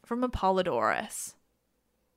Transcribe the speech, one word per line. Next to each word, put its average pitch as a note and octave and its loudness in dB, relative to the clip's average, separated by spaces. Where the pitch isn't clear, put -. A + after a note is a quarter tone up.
from A#3+ -4
Apollodorus. F3+ 0